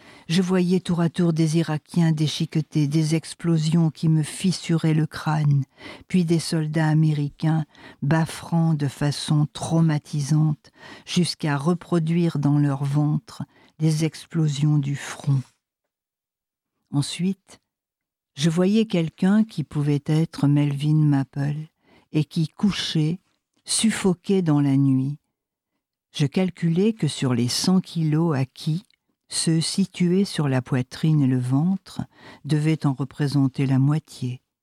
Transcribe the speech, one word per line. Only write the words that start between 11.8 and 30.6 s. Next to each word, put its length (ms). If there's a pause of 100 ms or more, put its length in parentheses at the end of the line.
dans 220
leur 240
ventre 580 (380)
les 260
explosions 720
du 180
front. 460 (1500)
Ensuite, 680 (760)
je 160
voyais 340
quelqu'un 580
qui 200
pouvait 420
être 420
Melvin 580
Maple 520 (540)
et 120
qui, 260
couché, 680 (460)
suffoquait 800
dans 180
la 160
nuit. 400 (920)
Je 160
calculais 640
que 140
sur 260
les 160
cent 320
kilos 560
acquis, 460 (480)
ceux 300
situés 640
sur 240
la 140